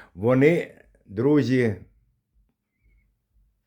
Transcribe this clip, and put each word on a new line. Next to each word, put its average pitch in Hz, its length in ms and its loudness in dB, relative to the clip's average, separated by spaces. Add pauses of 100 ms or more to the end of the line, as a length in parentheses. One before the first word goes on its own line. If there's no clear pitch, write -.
(140)
вони, 131 600 0 (320)
друзі, 123 720 -2 (1900)